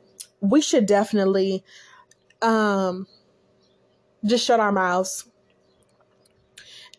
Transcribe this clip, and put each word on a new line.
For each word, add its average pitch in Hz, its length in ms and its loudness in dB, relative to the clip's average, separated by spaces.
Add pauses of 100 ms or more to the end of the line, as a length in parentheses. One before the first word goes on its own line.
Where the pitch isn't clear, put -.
(400)
we 214 220 2
should 247 260 0
definitely, 196 760 0 (800)
um, 196 640 0 (1200)
just 226 200 0
shut 233 140 2
our 208 120 0
mouths 185 580 -2 (1700)